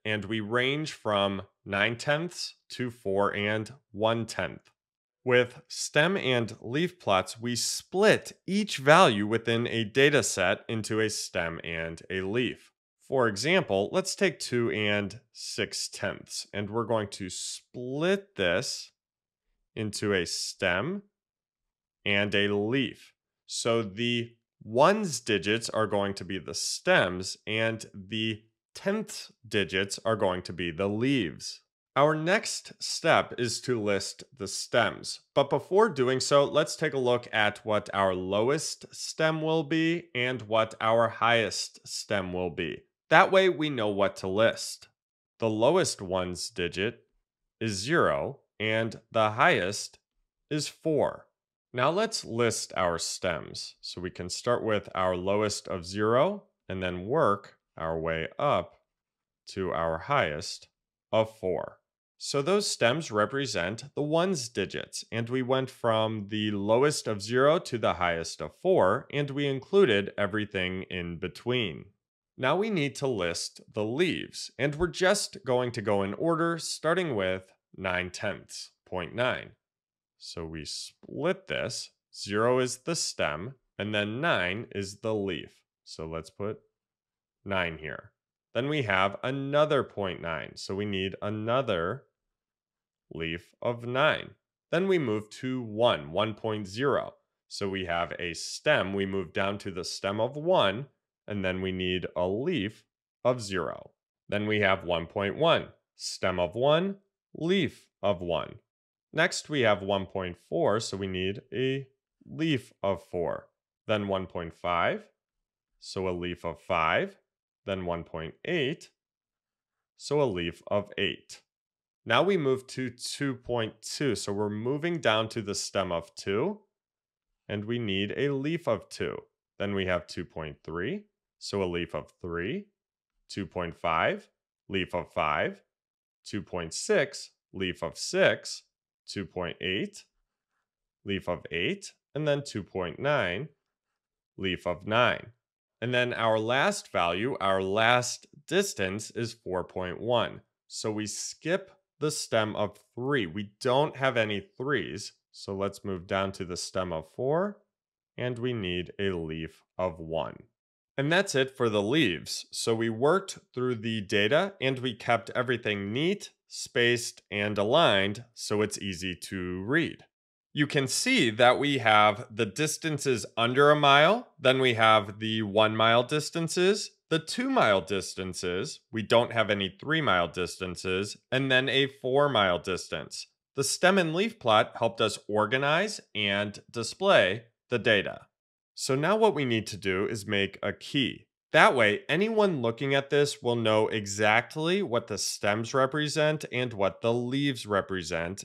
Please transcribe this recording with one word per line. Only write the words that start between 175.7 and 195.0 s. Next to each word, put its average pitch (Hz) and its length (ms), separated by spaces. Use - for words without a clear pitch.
mile 113 280
distances, 165 880
the 160 120
two 247 280
mile 127 320
distances, 92 1000
we 113 100
don't 117 300
have 110 160
any 98 320
three 156 220
mile 90 260
distances, 92 880
and 135 180
then 127 180
a 135 180
four 135 420
mile 98 300
distance. - 720
The 139 100
stem 180 320
and 165 180
leaf 214 240
plot 117 360
helped 113 260
us 107 180
organize 139 720
and 104 440
display 117 760
the 123 80
data. 95 440
So - 200
now 156 200
what 220 200
we 143 100
need 113 240
to 110 80
do 95 300
is 101 200
make 98 360
a 101 100
key. - 540
That 175 220
way, 107 340
anyone 196 540
looking 139 320
at 139 160
this 143 320
will 120 140
know 110 320
exactly 113 920
what 117 260